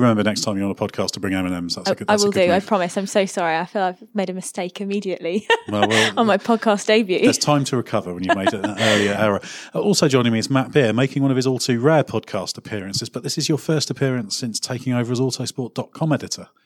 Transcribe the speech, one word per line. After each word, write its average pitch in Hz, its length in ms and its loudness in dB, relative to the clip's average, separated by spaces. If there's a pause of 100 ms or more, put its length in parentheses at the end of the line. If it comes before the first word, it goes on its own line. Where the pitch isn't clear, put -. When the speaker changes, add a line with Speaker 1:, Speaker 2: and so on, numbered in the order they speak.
Speaker 1:
remember 110 240 4
next 104 160 0
time 104 160 -4
you're 98 80 -2
on 98 80 -2
a - 20 -4
podcast 101 380 -4
to 101 80 -12
bring 95 140 -2
M 92 120 -2
and 90 180 -4
Ms. 87 120 -6
That's - 120 -6
a 190 40 0
Speaker 2:
I, - 20 2
Speaker 1:
good, - 160 -6
Speaker 2:
I 214 40 6
Speaker 1:
that's 208 100 2
a - 20 2
Speaker 2:
will 202 60 2
Speaker 1:
good 185 140 4
Speaker 2:
do, 180 40 2
I 175 60 4
Speaker 1:
move. 196 100 -2
Speaker 2:
promise. 180 300 0
I'm 196 100 -4
so 196 200 0
sorry. 170 300 -2
I 170 80 -2
feel 202 180 -4
I've 180 200 -4 (140)
made 190 120 -2
a 185 60 -6
mistake 180 460 -8
immediately 196 640 -4 (120)
<laughs> - 100 -12
Speaker 1:
Well, 208 180 2
well, 214 320 2
Speaker 2:
on 233 80 4
my 202 100 4
podcast 214 520 2
debut. 208 320 4
Speaker 1:
there's 185 180 4
time 147 280 2
to 135 100 -2
recover 101 360 -2
when 90 120 -6
you've 110 120 0
made 98 160 0
an 202 120 -6
<laughs> 101 160 -4
earlier 104 320 4
error. 101 280 2 (320)
Uh, 170 60 -4
also 175 300 2
joining 123 240 4
me 113 80 2
is 98 100 -4
Matt 131 220 0
Beer, 120 200 4
making 135 300 0
one 135 80 2
of 127 60 2
his 127 100 0
all - 140 0
too 120 180 0
rare 147 240 4
podcast - 560 -6
appearances, 98 500 -8
but 123 140 -10
this - 160 -6
is 147 100 -2
your 151 100 2
first 156 300 0
appearance 127 480 -2
since 113 220 -6
taking 123 360 -4
over 120 180 0
as 120 80 0
Autosport 127 540 -4
dot - 180 -8
com 160 180 -2
editor. 104 380 -4 (180)